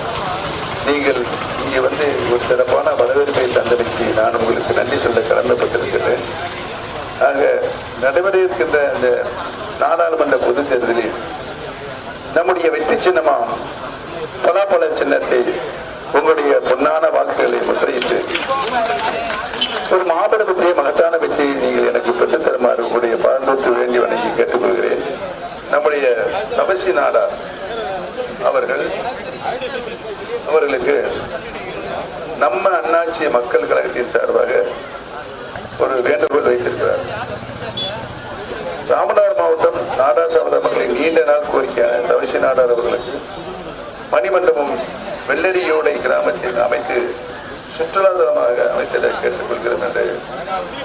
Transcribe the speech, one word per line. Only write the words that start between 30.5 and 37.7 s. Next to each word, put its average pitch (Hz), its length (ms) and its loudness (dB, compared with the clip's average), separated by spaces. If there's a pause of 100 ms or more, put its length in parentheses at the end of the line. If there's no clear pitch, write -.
நம்ம 151 300 2
அண்ணாச்சி 165 640 0
மக்கள் 120 380 2
கழகத்தின் 123 440 0
சார்பாக 117 400 2 (1300)
ஒரு 131 240 0
வேண்டுகோள் 147 400 2
வைத்திருக்கிறார். 123 640 0 (1800)